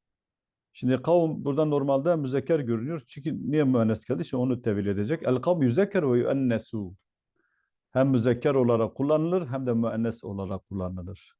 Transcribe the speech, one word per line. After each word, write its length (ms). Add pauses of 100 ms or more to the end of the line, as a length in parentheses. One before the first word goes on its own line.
(720)
Şimdi 280
kavm 440
burada 200
normalde 500
müzekker 440
görünüyor. 480
Çünkü 440
niye 120
müennes 420
geldi? 160
İşte 160
onu 240
tevil 240
edecek. 380
El 120
kavm 260
yüzekker 500
ve 60
yüennesu. 800 (960)
Hem 180
müzekker 440
olarak 420
kullanılır, 520
hem 200
de 60
müennes 500
olarak 460
kullanılır. 720